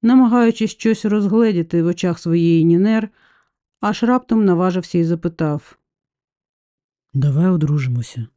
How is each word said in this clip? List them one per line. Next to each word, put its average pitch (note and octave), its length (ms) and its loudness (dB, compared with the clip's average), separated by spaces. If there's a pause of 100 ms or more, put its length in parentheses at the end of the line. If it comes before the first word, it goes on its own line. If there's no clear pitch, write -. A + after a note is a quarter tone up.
намагаючись A#3 680 2
щось - 340 -2
розгледіти G3+ 760 0
в E3 40 0
очах F3 320 -4
своєї E3 460 2
Нінер, G#3 440 2 (720)
аж G#3 220 -4
раптом A#3+ 420 0
наважився F3+ 540 0
і E3+ 60 2
запитав: E3 760 -4 (1400)
«Давай D3 360 0
одружимося. C3 760 -4 (100)